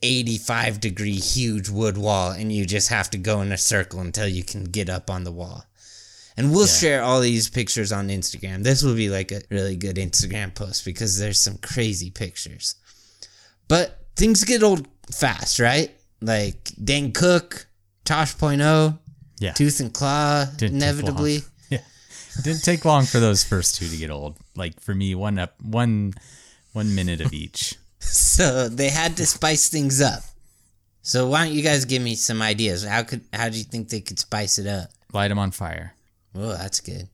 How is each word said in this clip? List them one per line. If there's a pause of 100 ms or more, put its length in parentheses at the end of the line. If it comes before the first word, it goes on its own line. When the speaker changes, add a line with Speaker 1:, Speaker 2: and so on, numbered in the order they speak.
Speaker 1:
eighty-five
degree
huge
wood
wall,
and
you
just
have
to
go
in
a
circle
until
you
can
get
up
on
the
wall. (720)
And
we'll
Speaker 2:
Yeah.
Speaker 1:
share
all
these
pictures
on
Instagram.
This
will
be,
like,
a
really
good
Instagram
post
because
there's
some
crazy
pictures. (920)
But (100)
things
get
old (240)
fast,
right? (260)
Like, (120)
Dane
Cook, (380)
Tosh
Point
oh, (400)
Speaker 2:
Yeah.
Speaker 1:
Tooth
and
Claw,
Speaker 2:
Didn't
take
Speaker 1:
inevitably.
Speaker 2:
long. (140)
<laughs>
Yeah. (580)
It
didn't
take
long
for
those
first
two
to
get
old. (180)
Like,
for
me,
one
ep-,
one, (580)
one
minute
of
each.
<laughs>
Speaker 1:
So
they
had
to
spice
things
up. (800)
So
why
don't
you
guys
give
me
some
ideas?
How
could, (120)
how
do
you
think
they
could
spice
it
up? (200)
Speaker 2:
Light
'em
on
fire. (420)
Speaker 1:
Oh,
that's
good.